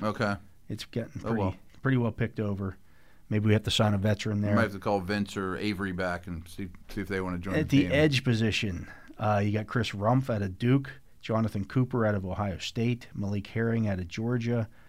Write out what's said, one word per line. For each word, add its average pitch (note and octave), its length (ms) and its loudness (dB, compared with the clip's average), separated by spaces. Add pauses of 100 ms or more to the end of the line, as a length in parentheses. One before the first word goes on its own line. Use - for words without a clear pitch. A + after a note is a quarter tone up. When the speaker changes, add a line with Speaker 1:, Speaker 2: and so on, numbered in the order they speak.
Speaker 1:
Okay. G#2 320 0 (320)
Speaker 2:
It's - 180 -8
getting A#2 380 -8
Speaker 1:
Oh, G#2 60 -6
Speaker 2:
pretty, A#2 100 0
Speaker 1:
well. F#2 160 0 (260)
Speaker 2:
pretty C3+ 160 2
well A#2 140 2
picked A2+ 280 -4
over. G2 380 -2 (520)
Maybe G#2+ 180 2
we G#2+ 60 8
have G#2 100 4
to G2 80 -2
sign G#2+ 220 4
a G#2 60 2
veteran G#2+ 380 2
Speaker 1:
You G#2 100 2
Speaker 2:
there. G#2 80 4
Speaker 1:
might A2+ 80 6
have G2+ 100 0
to G2 60 -8
call G2+ 220 2
Vince G2+ 360 -2
or F#2+ 200 -2
Avery G2 340 -2
back F2+ 340 -2
and E2 220 -8
see, G2 200 -10 (220)
see G#2 120 -6
if F2+ 60 -6
they F#2+ 140 -2
wanna F2+ 160 -2
join F#2+ 180 -4
Speaker 2:
At - 140 0
Speaker 1:
the - 80 6
Speaker 2:
the F#2 60 6
Speaker 1:
team. F2 80 0
Speaker 2:
edge C#3+ 320 4
position, G#2+ 640 0 (320)
uh, G#2+ 240 2
you G#2 80 2
got G#2+ 160 -2
Chris A2+ 260 -2
Rumph A#2+ 400 2
out G#2 80 0
of F#2 160 -4
Duke, C3+ 320 2 (320)
Jonathan A2 420 0
Cooper B2 440 0
out G#2 80 4
of F#2+ 100 -2
Ohio F#2+ 320 -4
State, A#2+ 560 -2
Malik G2+ 340 -4
Herring A2+ 400 0
out G2 120 0
of F2 80 -6
Georgia. A#2 600 -2 (220)